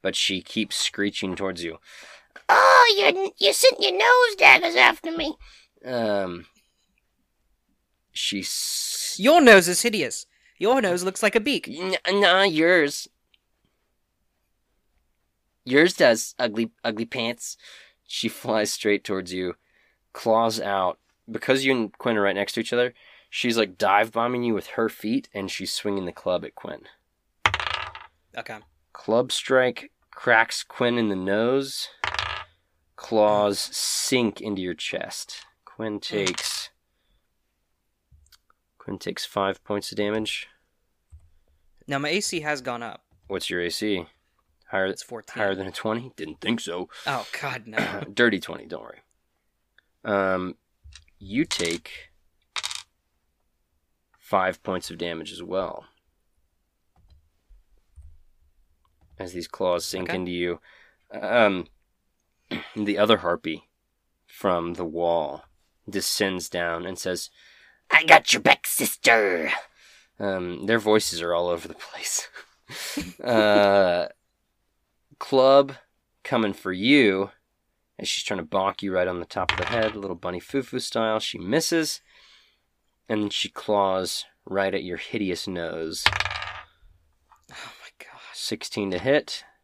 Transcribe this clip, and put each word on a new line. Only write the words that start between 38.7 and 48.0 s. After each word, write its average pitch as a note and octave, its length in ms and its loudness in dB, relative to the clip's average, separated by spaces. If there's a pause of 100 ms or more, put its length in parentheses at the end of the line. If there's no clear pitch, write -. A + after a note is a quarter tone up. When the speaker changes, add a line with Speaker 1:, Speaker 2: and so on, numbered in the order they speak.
Speaker 1:
Quinn G2 200 -12
takes - 260 -8
five G2 400 -2
points G2+ 280 -6
of G2+ 40 -10
damage. G#2 520 -4 (1400)
Speaker 2:
Now, C#3 120 -4
my D3 120 -4
A F#3 100 0
C F3 200 -4
has D3 200 -4
gone A#2+ 220 -8
up. - 220 -14 (240)
Speaker 1:
What's F#2+ 200 -6
your F2+ 140 -4
A F2 80 -4
C? F#2+ 360 -4 (640)
Higher, F#2+ 160 -2
Speaker 2:
It's G#2 160 -6
fourteen. - 380 -14
Speaker 1:
higher G2 140 0
than F#2+ 120 -6
a F#2+ 60 -10
twenty? A2+ 440 -6
Didn't D#2+ 240 -12
think A#2 200 -2
so. F2+ 280 -8 (180)
Speaker 2:
Oh, C3+ 200 -6 (140)
God, B2+ 260 -10
no. A2 120 -6 (300)